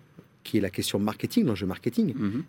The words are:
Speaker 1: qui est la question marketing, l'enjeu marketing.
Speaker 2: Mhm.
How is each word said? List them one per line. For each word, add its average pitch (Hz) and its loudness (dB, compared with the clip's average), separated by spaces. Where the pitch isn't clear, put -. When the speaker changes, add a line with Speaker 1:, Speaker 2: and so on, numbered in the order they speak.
Speaker 1:
qui - 0
est 101 6
la 95 0
question - -2
marketing, 107 2
l'enjeu 101 0
marketing. 123 0
Speaker 2:
Mhm. 113 -2